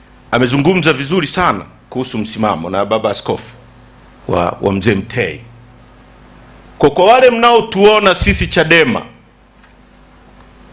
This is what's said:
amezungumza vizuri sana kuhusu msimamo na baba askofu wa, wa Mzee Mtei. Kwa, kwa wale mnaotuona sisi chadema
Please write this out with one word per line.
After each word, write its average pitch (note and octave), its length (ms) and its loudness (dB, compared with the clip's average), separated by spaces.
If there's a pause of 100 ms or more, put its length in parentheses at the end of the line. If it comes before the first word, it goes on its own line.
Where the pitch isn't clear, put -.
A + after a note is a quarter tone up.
(320)
amezungumza C#3+ 640 0
vizuri C#3 340 -4
sana D3 380 -2 (240)
kuhusu B2+ 280 -8
msimamo G#2+ 520 -4
na G2 160 -2
baba G#2+ 240 -2
askofu - 480 -8 (680)
wa, F2 340 -2
wa G2+ 100 0
Mzee G2 240 0
Mtei. F#2 460 -6 (1400)
Kwa, D3 120 2
kwa F3 160 0
wale B3 240 6
mnaotuona G#3+ 840 2
sisi F#3 320 0
chadema D#3+ 540 2 (1700)